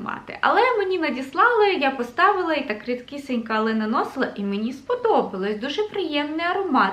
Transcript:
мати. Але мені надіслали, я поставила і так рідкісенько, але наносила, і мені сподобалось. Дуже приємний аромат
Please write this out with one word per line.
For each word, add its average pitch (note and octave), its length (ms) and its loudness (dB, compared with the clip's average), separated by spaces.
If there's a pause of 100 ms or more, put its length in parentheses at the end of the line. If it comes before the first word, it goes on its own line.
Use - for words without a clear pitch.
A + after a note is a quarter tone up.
мати. - 360 -10
Але E4 200 4 (180)
мені F#4+ 200 0
надіслали, F4+ 760 2
я C4+ 160 2
поставила E4+ 640 2
і C#4+ 140 -2
так G#3+ 200 -6
рідкісенько, B3 680 -6
але A3 180 2
наносила, A3+ 640 0
і G#3 60 -6
мені G#3 300 -2
сподобалось. G#3+ 880 0
Дуже C#4+ 220 -2
приємний D#4+ 640 -2
аромат D#4 460 2